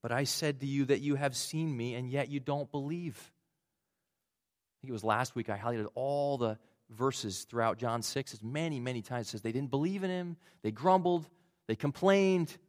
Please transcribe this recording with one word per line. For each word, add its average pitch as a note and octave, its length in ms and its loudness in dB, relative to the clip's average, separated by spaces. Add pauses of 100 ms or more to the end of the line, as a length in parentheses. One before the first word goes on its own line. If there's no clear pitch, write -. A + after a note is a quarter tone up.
"But A#2 100 -4
I C3 120 2
said C#3 380 -2
to C#3+ 40 -4
you C#3 200 2
that C3+ 160 4
you C#3+ 140 2
have C3+ 200 0
seen D#3 400 -2
me, A#2+ 180 -2
and B2 160 -4
yet C3+ 200 0
you C#3+ 100 -4
don't C#3+ 320 -4
believe." D#3 460 -6
I - 1600 -20
think C3 80 -14
it B2 40 -4
was G#2+ 100 -6
last A2 320 2
week A2+ 140 -4
I G#2 80 -2
highlighted A2 360 -2
all C#3+ 440 0
the A2 200 0 (320)
verses A#2 540 -2
throughout A2+ 340 0
John A#2 240 -2
six. - 320 -4
It's G#2+ 80 -16
many, D3 380 -4
many B2 220 -4
times A#2+ 260 -6
it - 40 -10
says G#2+ 100 -8
they A2+ 100 -2
didn't C3 200 -2
believe F3+ 320 0
in F#3+ 60 -2
him, F3+ 280 -6 (260)
they A2 80 0
grumbled, F3 580 4 (380)
they A2+ 80 2
complained F#3 840 4 (120)